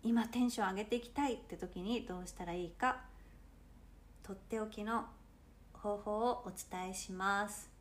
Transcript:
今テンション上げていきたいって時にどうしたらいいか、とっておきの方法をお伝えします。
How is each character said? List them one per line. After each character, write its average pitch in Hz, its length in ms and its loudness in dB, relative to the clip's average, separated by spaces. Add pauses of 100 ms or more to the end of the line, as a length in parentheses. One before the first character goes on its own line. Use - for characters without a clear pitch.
今 233 240 6
テ 233 120 -2
ン 247 120 6
シ 233 100 0
ョ 202 40 6
ン 185 40 4
上 190 60 0
げ 208 100 0
て 220 100 2
い 240 60 2
き - 80 -10
た 285 180 2
い 247 60 4
っ - 60 -2
て - 180 -10
時 185 240 -4
に 220 240 0
ど 180 140 -4
う 180 80 -6
し - 40 -10
た - 140 -6
ら 170 80 -2
い 175 120 0
い 165 60 -6
か、 254 300 2 (1200)
と 202 100 -8
っ - 20 -6
て - 240 -2
お 214 80 0
き 214 160 -6
の 226 220 0 (680)
方 208 240 0
法 208 220 0 (100)
を 247 160 0
お 185 60 -6
伝 185 400 -6
え - 20 -6
し - 180 -6
ま 196 380 4
す。 - 200 -10 (120)